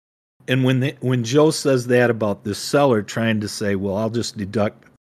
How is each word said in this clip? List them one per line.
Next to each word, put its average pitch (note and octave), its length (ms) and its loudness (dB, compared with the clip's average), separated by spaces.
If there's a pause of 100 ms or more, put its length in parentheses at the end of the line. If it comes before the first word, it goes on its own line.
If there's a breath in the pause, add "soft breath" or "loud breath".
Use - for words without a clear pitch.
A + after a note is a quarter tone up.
(480)
And C3 160 2
when B2+ 160 2
they, C#3+ 200 -4
when B2+ 240 -2
Joe D3 260 4
says C3+ 360 0
that B2 240 4
about G#2+ 340 -2
this G2+ 140 -4
seller C3+ 440 2
trying A2+ 380 -2
to G#2 80 -6
say, G2+ 280 -4
"Well, F#2+ 200 -4
I'll A2 140 -2
just A2+ 260 -6
deduct G#2 480 -4 (220)